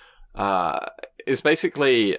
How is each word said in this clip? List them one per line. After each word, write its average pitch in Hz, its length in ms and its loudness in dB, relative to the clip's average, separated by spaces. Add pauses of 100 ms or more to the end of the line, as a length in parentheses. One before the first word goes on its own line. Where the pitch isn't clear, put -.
(340)
uh, 92 440 0 (480)
is 131 140 0
basically 135 800 2